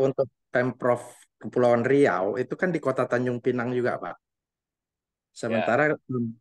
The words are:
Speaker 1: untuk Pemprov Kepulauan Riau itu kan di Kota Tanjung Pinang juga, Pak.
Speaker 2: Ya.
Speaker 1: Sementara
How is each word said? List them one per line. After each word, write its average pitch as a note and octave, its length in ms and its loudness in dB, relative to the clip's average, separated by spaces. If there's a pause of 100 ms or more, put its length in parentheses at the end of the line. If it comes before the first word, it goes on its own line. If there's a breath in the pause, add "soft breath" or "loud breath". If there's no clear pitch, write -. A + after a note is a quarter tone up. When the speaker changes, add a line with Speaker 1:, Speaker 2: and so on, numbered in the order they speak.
Speaker 1:
untuk C3 220 -2 (260)
Pemprov B2 480 0 (320)
Kepulauan A#2+ 480 2
Riau G#2+ 560 2
itu B2+ 160 -4
kan F#3 160 -2
di E3 80 -2
Kota C3 320 -2
Tanjung B2 320 -2
Pinang B2 320 -2
juga, A#2+ 240 -2
Pak. F2+ 160 -10
Speaker 2:
Ya. - 80 -20 (1120)
Speaker 1:
Sementara A#2 600 0 (460)